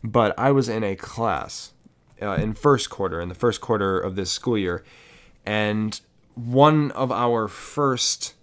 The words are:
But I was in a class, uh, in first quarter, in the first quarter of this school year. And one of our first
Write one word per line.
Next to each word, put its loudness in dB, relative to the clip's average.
But 2
I 4
was 4
in -2
a -2
class, -6
uh, -4
in -2
first 2
quarter, -4
in -6
the -10
first 0
quarter 0
of -4
this -4
school -2
year. -2
And -2
one 4
of -2
our 0
first -2